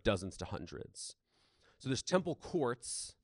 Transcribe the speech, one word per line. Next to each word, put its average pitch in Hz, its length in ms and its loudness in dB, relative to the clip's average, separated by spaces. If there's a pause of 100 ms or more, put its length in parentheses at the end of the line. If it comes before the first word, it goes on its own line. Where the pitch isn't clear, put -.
dozens 95 360 2
to 90 80 -4
hundreds. - 680 -8 (640)
So 131 120 -4
there's 131 120 2
temple 180 340 4
courts - 880 -2